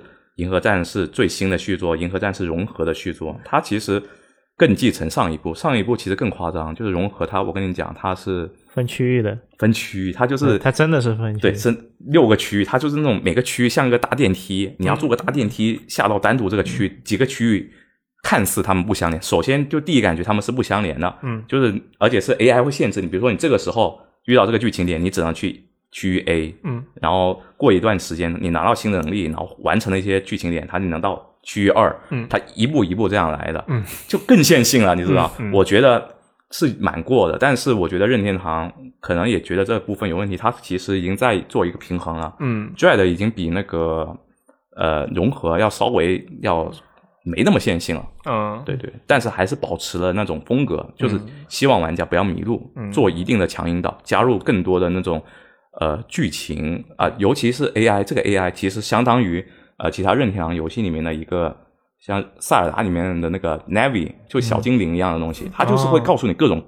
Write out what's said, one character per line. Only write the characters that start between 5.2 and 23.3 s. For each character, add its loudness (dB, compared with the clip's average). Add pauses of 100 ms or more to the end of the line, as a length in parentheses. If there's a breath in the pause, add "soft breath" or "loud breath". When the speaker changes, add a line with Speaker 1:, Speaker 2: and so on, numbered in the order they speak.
Speaker 1:
一 -6
部， -6
上 -2
一 0
部 0
其 -6
实 0
更 -2
夸 -6
张， -6
就 -8
是 -2
融 0
合 -4
它， -2
我 -4
跟 -2
你 -2
讲， -6
它 -4
是 -6 (180)
Speaker 2:
分 -2
区 -2 (120)
域 2
的。 -2 (220)
Speaker 1:
分 4
区 -4
域， -2
它 0
就 0
是 0
Speaker 2:
对， 4
它 2
真 2
的 4
是 2
分 -4
区 -6
域。 -6
Speaker 1:
对， 4
是 0 (360)
六 8
个 8
区 -2
域， 4
它 0
就 0
是 -2
那 0
种 2
每 0
个 2
区 0
域 4
像 2
一 2
个 4
大 -2
电 2
梯， -4
你 0
要 2
坐 -2
个 2
大 -4
电 0
梯 0
下 0
到 2
单 2
独 0
这 0
个 2
区 -2
域， 0
Speaker 2:
嗯。 -10
Speaker 1:
几 -2
个 2
区 0
域 -4 (520 loud breath)
看 2
似 -2
它 0
们 2
不 0
相 0
连， -4
首 2
先 0
就 -2
第 -2
一 6
感 2
觉 -4
它 -2
们 0
是 -4
不 -2
相 0
连 -4
的， -2
Speaker 3:
嗯。 -6
Speaker 1:
就 0
是， 2 (240)
而 4
且 2
是 -2
A 6
I 4
会 0
限 0
制 -4
你， -6
比 -4
如 0
说 2